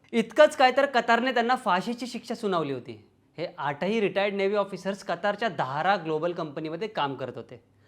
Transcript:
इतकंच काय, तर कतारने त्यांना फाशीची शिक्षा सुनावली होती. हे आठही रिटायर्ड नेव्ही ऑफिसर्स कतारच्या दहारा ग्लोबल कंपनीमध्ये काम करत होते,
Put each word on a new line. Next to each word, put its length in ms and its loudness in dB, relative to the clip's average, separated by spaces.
इतकंच 420 6
काय, 220 6
तर 80 6
कतारने 480 2
त्यांना 220 2
फाशीची 520 -2
शिक्षा 280 -8
सुनावली 380 -2
होती. 200 -10
हे 100 -4
आठही 440 0
रिटायर्ड 340 0
नेव्ही 220 0
ऑफिसर्स 460 -4
कतारच्या 460 -2
दहारा 460 0
ग्लोबल 380 -2
कंपनीमध्ये 560 -6
काम 260 -4
करत 220 -8
होते, 240 -16